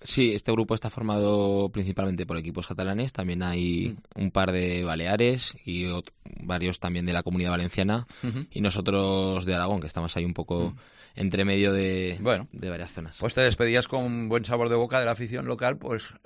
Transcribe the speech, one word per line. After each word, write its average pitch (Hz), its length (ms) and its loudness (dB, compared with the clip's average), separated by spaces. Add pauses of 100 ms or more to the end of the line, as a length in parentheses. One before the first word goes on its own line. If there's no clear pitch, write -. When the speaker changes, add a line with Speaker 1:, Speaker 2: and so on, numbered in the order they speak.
Speaker 1:
Sí, 120 340 4
este 104 160 -2
grupo 113 240 2
está 110 160 -2
formado 101 800 2
principalmente 95 540 0
por 85 100 -4
equipos 85 300 -6
catalanes, 98 460 -2
también 90 320 -2
hay 87 520 0 (200)
Speaker 2:
Mm. 101 60 -2
Speaker 1:
un 98 100 2
par 95 180 4
de 90 320 0
baleares 104 720 2 (100)
y 87 220 -2
ot-, 87 240 -4 (300)
varios 90 400 -2
también 87 260 -2
de 87 60 0
la 87 100 2
Comunidad 90 300 0
Valenciana 95 560 0 (160)
Speaker 2:
Ujú. 123 260 -4
Speaker 1:
y - 100 -6
nosotros 95 840 2
de 92 100 0
Aragón, 90 260 0
que 76 60 -8
estamos 85 300 -4
ahí 85 80 0
un 87 100 0
poco 85 360 -2
Speaker 2:
Mm. - 60 -12 (440)
Speaker 1:
entre 98 240 2
medio 98 280 4
de, 92 480 0
Speaker 2:
Bueno. 107 300 0
Speaker 1:
de 92 200 -8
varias 87 220 -8
zonas. 80 280 -12
Speaker 2:
Pues 110 140 -2
te 127 80 2
despedías 120 440 4
con 131 180 -4
un 117 240 -4
buen 113 160 0
sabor 120 240 0
de 117 60 2
boca 120 240 2
de 123 80 2
la 117 60 2
afición 120 340 -6
local, 123 320 0
pues, - 340 -6 (120)